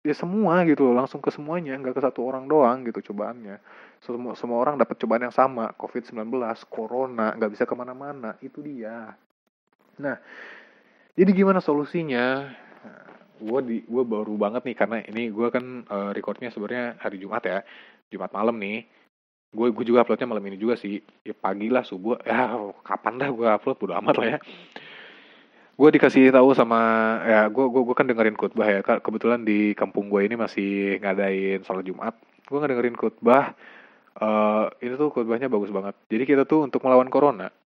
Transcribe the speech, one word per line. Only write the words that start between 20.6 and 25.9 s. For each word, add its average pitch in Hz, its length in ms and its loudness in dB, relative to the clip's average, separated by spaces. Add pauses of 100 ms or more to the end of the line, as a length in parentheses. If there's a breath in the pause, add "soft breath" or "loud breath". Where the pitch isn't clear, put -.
juga 113 160 0
sih. 101 240 -8 (240)
Ya 107 80 -10
pagi 101 400 -4
lah, 127 80 2
subuh. 107 480 -6
Ya 113 240 0 (320)
kapan 107 320 -4
dah 139 160 -4
gue 117 160 0
upload, 110 320 0
bodo 92 240 -4
amat 147 160 2
lah 113 160 0
ya. - 20 -8 (1400 loud breath)
Gue 147 160 10